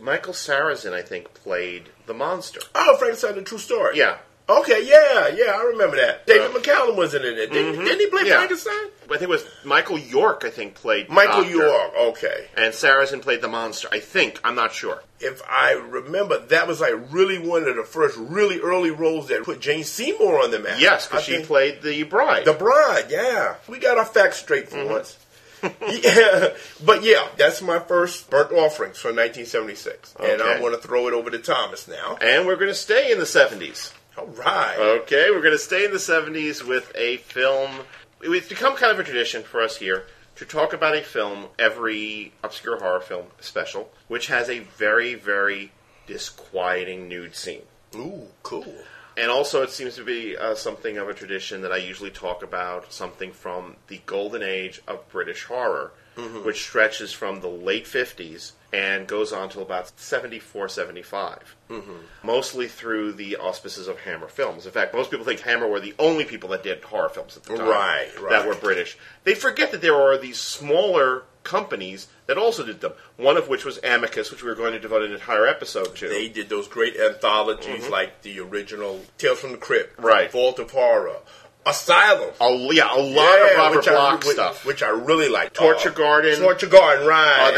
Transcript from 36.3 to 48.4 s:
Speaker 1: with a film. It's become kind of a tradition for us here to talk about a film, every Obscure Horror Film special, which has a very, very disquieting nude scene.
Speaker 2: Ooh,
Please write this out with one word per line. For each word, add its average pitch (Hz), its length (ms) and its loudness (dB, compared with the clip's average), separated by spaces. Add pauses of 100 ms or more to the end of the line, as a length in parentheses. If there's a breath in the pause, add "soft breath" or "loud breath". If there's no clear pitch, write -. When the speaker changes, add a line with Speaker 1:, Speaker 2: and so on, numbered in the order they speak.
Speaker 1:
with 123 300 -4
a 120 240 -4
film. 135 640 -2 (420 loud breath)
It's 175 260 -4
become 247 260 -2
kind 247 180 2
of 190 60 -2
a 185 60 -4
tradition 120 380 -4
for 117 200 -6
us 110 140 -2
here 95 280 -4 (320 soft breath)
to - 100 -16
talk 156 260 -2
about 156 240 0
a 151 60 -4
film, 101 460 -8 (100)
every 107 720 -4 (100)
Obscure - 360 -8
Horror 92 220 -2
Film 90 260 -12 (140)
special, - 500 -10 (180 soft breath)
which 117 200 -6
has 123 200 -2
a 123 120 -6
very, 110 540 -2
very 101 580 -4 (540)
disquieting 90 840 -6
nude 87 280 -14
scene. - 260 -14 (320)
Speaker 2:
Ooh, 135 340 -14 (140)